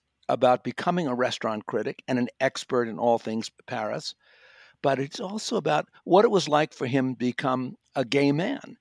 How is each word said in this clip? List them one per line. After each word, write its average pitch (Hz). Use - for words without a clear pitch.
about 123
becoming 175
a 123
restaurant 113
critic 113
and 131
an 123
expert 131
in 110
all 117
things 113
Paris, 117
but 135
it's 139
also 214
about 151
what 185
it 240
was 180
like 151
for -
him 131
to 110
become 127
a 139
gay 139
man 185